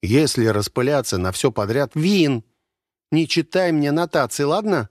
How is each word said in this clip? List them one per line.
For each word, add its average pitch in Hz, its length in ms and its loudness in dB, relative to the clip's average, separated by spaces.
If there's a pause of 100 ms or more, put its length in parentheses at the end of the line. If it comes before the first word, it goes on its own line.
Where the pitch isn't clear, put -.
Если 123 420 2
распыляться 117 720 0
на 92 140 -2
всё 127 200 0
подряд... 113 440 -2
Вин, 156 480 2 (680)
не 156 160 2
читай 170 440 0
мне 147 200 0
нотации, 151 520 0
ладно? 165 480 -2